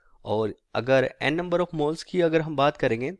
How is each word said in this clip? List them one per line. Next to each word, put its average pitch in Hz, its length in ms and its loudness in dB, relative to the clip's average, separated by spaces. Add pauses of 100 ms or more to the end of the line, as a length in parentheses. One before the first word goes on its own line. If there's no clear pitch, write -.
(240)
और 107 300 -2 (200)
अगर 127 340 2 (140)
n 147 180 0
number 175 240 0
of 170 160 -8
moles 151 220 -2
की - 180 -4
अगर 160 200 4
हम 156 160 -6
बात 143 200 2
करेंगे 127 440 -2